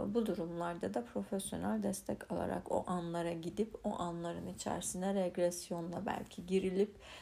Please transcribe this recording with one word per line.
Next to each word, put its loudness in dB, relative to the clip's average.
bu 2
durumlarda 0
da 0
profesyonel -2
destek -2
alarak 0
o 2
anlara 0
gidip, -2
o 0
anların -2
içerisine 0
regresyonla 2
belki -2
girilip, 4